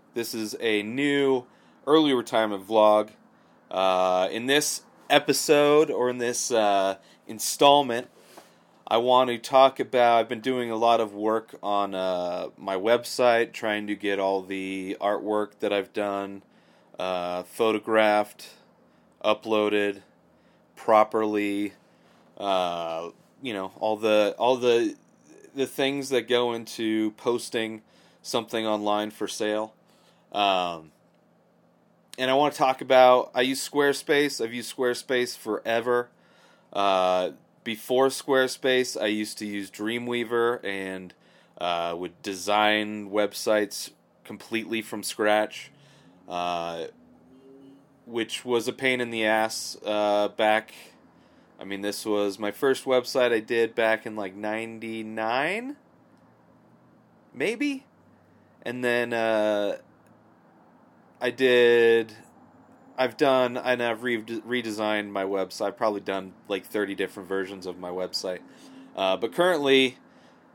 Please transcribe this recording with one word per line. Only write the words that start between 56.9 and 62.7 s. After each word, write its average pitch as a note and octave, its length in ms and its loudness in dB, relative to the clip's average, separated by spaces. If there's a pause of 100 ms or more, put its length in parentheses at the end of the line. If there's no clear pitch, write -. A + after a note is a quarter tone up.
maybe? A#3 520 -4 (800)
And B2 200 -8
then, A#2+ 300 0
uh, G#2+ 640 2 (1400)
I B2 80 -2
did, A#2+ 840 6 (840)